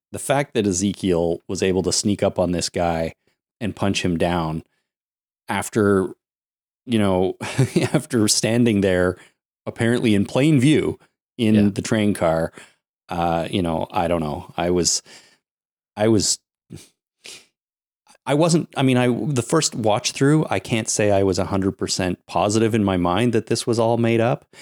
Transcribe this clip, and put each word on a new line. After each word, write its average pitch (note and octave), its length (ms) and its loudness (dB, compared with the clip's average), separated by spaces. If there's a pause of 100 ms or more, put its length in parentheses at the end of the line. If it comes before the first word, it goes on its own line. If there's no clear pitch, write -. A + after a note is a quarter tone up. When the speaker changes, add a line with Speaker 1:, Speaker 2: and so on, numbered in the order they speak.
(120)
Speaker 1:
the G2+ 60 -10
fact C#3+ 360 -4
that G#2+ 120 0
Ezekiel F2+ 840 0
was F#2+ 140 -8
able F#2 200 0
to E2+ 100 -2
sneak G2+ 300 -2
up G2 160 0
on F2 140 0
this E2 160 -2
guy E2 460 -4 (460)
and G2 160 -6
punch G2 280 -2
him F2+ 120 -2
down E2 460 -2 (840)
after, G2+ 640 0 (720)
you A#2 120 0
know, F#2+ 400 0
<laughs> - 540 -2
after A#2 360 0
standing A2+ 540 2
there, F2+ 340 2 (500)
apparently A#2 480 0
in G2 120 2
plain C#3 340 2
view C3 380 2 (380)
in A2 180 2
Speaker 2:
Yeah. G#2 160 4
Speaker 1:
the G2 120 -4
train G#2 320 0
car, E2 380 0 (560)
uh, E2+ 420 -2
you G2 120 -2
know, E2 280 -4
I F2 160 -2
don't E2+ 160 0
know. D2+ 340 -8
I E2+ 140 -2
was, F2 320 0 (960)
I G#2+ 120 0
was, A2 300 0 (1900)
I C#3 80 0
wasn't, D#3+ 420 2
I C#3 60 0
mean, C3 140 4
I, B2 120 2
the A#2+ 340 -2
first D#3+ 320 -2
watch A2 380 -2
through, D3+ 360 2
I G2 100 -2
can't A2 300 -4
say G#2 220 0
I G2 120 4
was F#2+ 160 2
a F#2 80 -2
hundred F#2+ 260 0
percent F2+ 540 -4
positive G#2+ 480 0
in G#2+ 100 2
my F#2+ 120 2
mind F2+ 380 2
that A2 120 -2
this - 200 -4
was A#2 120 0
all A#2 200 2
made A#2 220 2
up. B2+ 260 -2 (160)